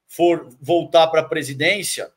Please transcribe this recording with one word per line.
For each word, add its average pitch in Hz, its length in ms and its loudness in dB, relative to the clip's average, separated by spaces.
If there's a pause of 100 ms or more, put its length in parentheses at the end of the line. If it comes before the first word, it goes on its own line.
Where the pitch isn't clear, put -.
(100)
for 170 380 0 (100)
voltar 160 500 2
pra 160 140 0
presidência, 147 920 -4